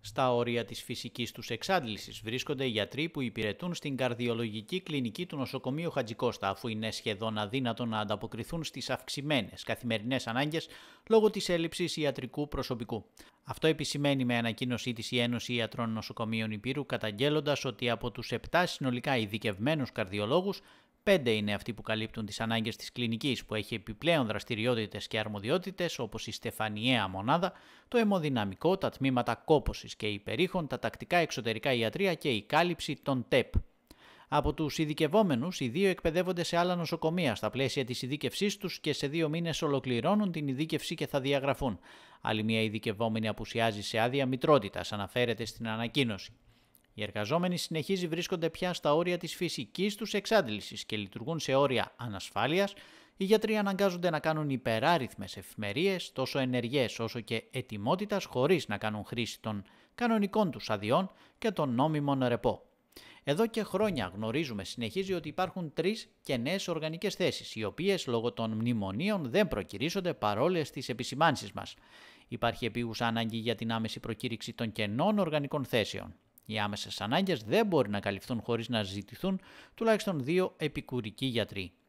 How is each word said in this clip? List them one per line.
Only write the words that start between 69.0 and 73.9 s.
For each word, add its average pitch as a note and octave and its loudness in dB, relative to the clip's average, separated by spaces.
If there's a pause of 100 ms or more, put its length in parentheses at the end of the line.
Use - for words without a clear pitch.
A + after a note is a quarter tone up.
δεν G3 4
προκυρήσονται D3 -2
παρόλες C3 2
τις - -8
επισημάνσεις B2+ 0
μας. - -10 (540)
Υπάρχει A#2 -2
επίγουσα A#2 -2
ανάγκη A2+ 0
για A2+ 0
την A2+ -4
άμεση A2+ -2